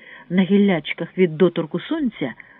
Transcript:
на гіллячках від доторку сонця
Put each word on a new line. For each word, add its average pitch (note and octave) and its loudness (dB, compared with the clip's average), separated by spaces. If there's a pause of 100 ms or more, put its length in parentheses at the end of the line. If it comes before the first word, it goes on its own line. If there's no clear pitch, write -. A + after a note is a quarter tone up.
(300)
на F3+ 2
гіллячках F#3 0
від E3 2
доторку E3+ 0
сонця A#3+ -6 (260)